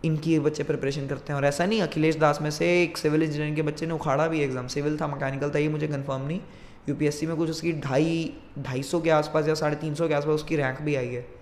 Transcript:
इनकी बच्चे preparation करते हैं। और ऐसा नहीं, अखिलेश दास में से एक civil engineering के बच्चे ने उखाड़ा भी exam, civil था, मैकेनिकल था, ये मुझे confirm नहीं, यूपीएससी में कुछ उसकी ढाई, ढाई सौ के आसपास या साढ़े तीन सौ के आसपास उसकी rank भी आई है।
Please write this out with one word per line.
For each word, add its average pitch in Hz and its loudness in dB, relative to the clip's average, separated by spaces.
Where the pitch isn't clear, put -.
इनकी 156 2
बच्चे 151 0
preparation 139 -2
करते 139 -6
हैं। 143 -2
और 139 2
ऐसा 143 2
नहीं, 220 2
अखिलेश 156 2
दास 151 4
में 151 -2
से 156 0
एक 170 -2
civil 156 2
engineering 151 -2
के 156 0
बच्चे 151 -2
ने 165 -2
उखाड़ा 151 2
भी 160 0
exam, 127 -2
civil 147 -2
था, 156 0
मैकेनिकल 139 -2
था, 147 0
ये 151 2
मुझे 151 -2
confirm 139 -4
नहीं, 170 -4
यूपीएससी 147 0
में 165 -2
कुछ 160 0
उसकी 160 -2
ढाई, 156 0
ढाई 131 -4
सौ 170 0
के 160 2
आसपास 151 2
या 156 2
साढ़े 151 0
तीन 151 -4
सौ 165 0
के 151 2
आसपास 147 2
उसकी 151 -2
rank 135 0
भी 147 0
आई 127 -2
है। 120 -8